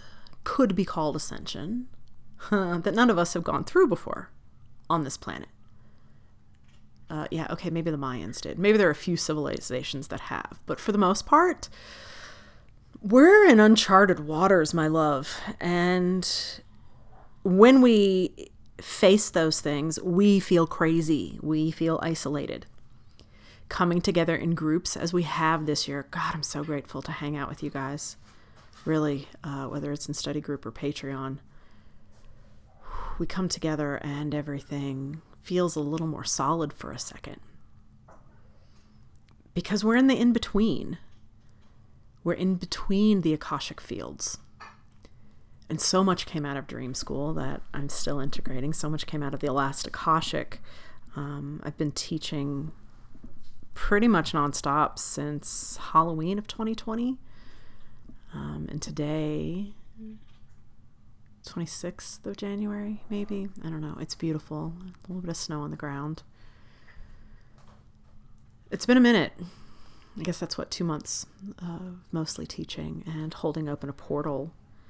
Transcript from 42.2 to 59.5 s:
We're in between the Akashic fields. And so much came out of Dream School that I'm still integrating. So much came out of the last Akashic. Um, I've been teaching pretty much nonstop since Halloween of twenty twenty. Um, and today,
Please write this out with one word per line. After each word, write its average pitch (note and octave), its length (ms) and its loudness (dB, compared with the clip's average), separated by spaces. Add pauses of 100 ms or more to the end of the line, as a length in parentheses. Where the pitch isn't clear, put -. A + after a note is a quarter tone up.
We're E3+ 120 0
in F#3 220 0
between G3+ 680 2
the D#3+ 100 2
Akashic - 480 -6
fields. - 580 -8 (1300)
And D#3 120 -4
so F#3+ 240 4
much F3+ 220 0
came D3+ 180 -6
out C#3 120 -6
of C3+ 100 -8
Dream B2+ 280 -10
School C#3 400 -4
that C#3 280 -2 (100)
I'm C#3+ 160 -2
still C#3+ 320 0
integrating. C#3 520 2
So D3+ 180 -2
much D3+ 160 -2
came D3+ 160 -4
out C#3 120 -4
of - 60 -6
the C#3+ 120 0
last C#3 340 0
Akashic. - 760 -2 (560)
Um, C#3+ 480 -8
I've D3+ 120 -8
been D3+ 160 -2
teaching D3+ 800 -6 (1000)
pretty G#3 340 4
much F3 240 4
nonstop C#3+ 640 0
since - 800 -4 (140)
Halloween E3 460 2
of G#3+ 80 -8
twenty A3 280 -6
twenty. A#3+ 440 -4 (1160)
Um, D3 340 -8
and - 140 -8
today, D#3 920 -4 (1700)